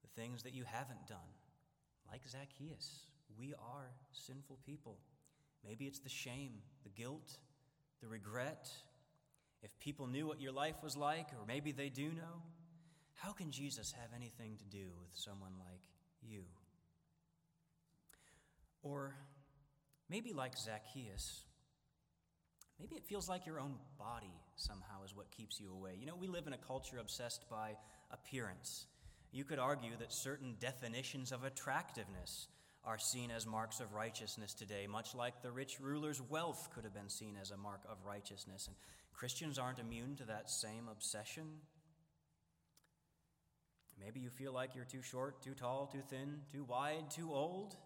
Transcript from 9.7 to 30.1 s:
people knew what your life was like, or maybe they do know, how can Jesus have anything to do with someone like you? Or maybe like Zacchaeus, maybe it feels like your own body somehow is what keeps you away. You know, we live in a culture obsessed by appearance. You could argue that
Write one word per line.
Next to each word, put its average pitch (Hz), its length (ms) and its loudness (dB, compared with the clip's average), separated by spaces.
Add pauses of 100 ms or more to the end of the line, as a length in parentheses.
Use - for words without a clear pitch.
people 147 260 0
knew 139 220 4
what 135 120 0
your 135 120 0
life 151 320 6
was 143 120 0
like, 151 360 6
or 113 160 -6
maybe 143 240 4
they 139 160 2
do 139 240 2
know, 170 300 -4 (720)
how 196 180 -2
can 170 180 0
Jesus 131 500 0
have 117 140 -6
anything 117 440 -4
to 104 80 -10
do 98 200 -4 (140)
with 90 140 -12
someone 98 440 -2
like 90 240 -10 (400)
you? 107 200 -6 (2500)
Or 139 320 0 (920)
maybe 226 240 2
like 131 240 2
Zacchaeus, 110 840 -2 (1400)
maybe 226 180 -6
it - 80 -6
feels 202 240 2
like 180 180 4
your 160 140 0
own 139 140 2 (240)
body 107 360 -2 (220)
somehow 98 480 -2
is 95 100 -8
what 101 160 -8
keeps - 300 -4
you 98 120 -4
away. 95 260 -2
You 123 80 -4
know, 165 100 -4
we 180 100 0
live 175 200 0
in 143 60 0
a 127 60 -2
culture 131 400 -2
obsessed 117 500 -2
by 107 280 0 (340)
appearance. - 760 0 (440)
You 131 140 0
could 139 160 4
argue 127 400 8
that 117 120 -2